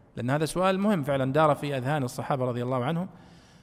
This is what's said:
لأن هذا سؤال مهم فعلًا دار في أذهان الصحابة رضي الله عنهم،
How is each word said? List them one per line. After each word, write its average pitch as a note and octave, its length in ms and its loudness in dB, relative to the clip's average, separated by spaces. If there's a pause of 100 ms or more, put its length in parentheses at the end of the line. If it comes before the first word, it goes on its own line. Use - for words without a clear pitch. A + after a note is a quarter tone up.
(160)
لأن A#2+ 140 -4
هذا D3+ 160 0
سؤال F#3 340 0
مهم G3 240 2
فعلًا C3+ 300 0
دار D3+ 220 6
في C#3+ 220 -4
أذهان C3+ 260 0
الصحابة B2+ 420 -2
رضي A#2+ 180 -2
الله B2+ 220 -2
عنهم، E3+ 220 -2 (560)